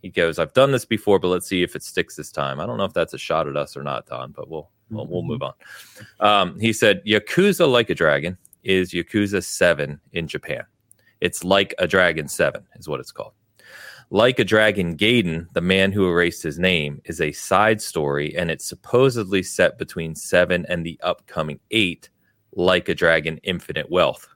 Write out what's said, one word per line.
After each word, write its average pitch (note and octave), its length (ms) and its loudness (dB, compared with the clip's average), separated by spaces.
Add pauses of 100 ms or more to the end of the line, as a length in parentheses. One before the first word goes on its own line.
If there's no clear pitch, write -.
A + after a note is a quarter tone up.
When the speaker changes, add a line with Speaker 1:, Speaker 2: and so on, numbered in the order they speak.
Speaker 1:
He F#2+ 80 -14
goes, E2+ 300 0
"I've D#2+ 160 -2
done C3+ 180 4
this B2 140 -2
before, G2+ 320 2
but F2+ 100 0
let's F2+ 180 0
see F2+ 160 0
if - 140 -4
it D2+ 60 -10
sticks - 340 -6
this - 160 -14
time." C#2 260 -6
I D#2+ 60 -6
don't A#2 140 -6
know G2 60 -2
if F#2 100 -8
that's E2 180 -2
a D2 60 -12
shot D#2+ 280 -2
at C#2+ 100 -6
us C#2+ 200 -6
or C#2 60 -12
not, C#2 240 -8
Don, B1+ 260 -12
but C#2 160 -16
we'll, D#2 220 -12 (200)
we'll, A2 160 -10
we'll F2 160 -6
Speaker 2:
Mm-hmm. E2 60 -8
Speaker 1:
move D2 140 -6
on. C2 100 -8 (680)
Um, G2 380 2
he A2 140 2
said, G2+ 320 2
"Yakuza E3 680 2
Like A#2+ 200 2
a F2 40 0
Dragon D#2 440 0 (240)
is F#2 300 0
Yakuza G2 520 -2
seven D2 560 0 (120)
in E2+ 140 -6
Japan. - 380 -10 (560)
It's - 240 -4
Like G2 340 2
a F#2 80 0
Dragon E2 420 2
seven - 380 -2 (100)
is - 120 -18
what C#2+ 100 -6
it's - 140 -14
called. - 220 -16 (760)
Like A#2+ 300 4
a A#2+ 60 4
Dragon G2 520 2
Gaiden, F2+ 560 0
the E2+ 80 0
man F#2+ 320 2
who F#2+ 160 2
erased E2+ 340 0
his D#2+ 160 -6
name, D#2+ 460 0
is E2+ 160 -8
a D2+ 120 -2
side G#2+ 500 2
story, D2 520 -4
and F2 160 -2
it's D2+ 140 -8
supposedly A#2 800 0
set F2 340 0
between E2 380 -8
seven F2 560 0
and E2+ 160 -4
the D#2+ 160 -8
upcoming D#2 580 -6 (100)
eight, G2 380 -2 (440)
Like F2+ 360 0
a F2 60 0
Dragon D#2+ 480 0
Infinite E2 480 -8
Wealth." E2 460 0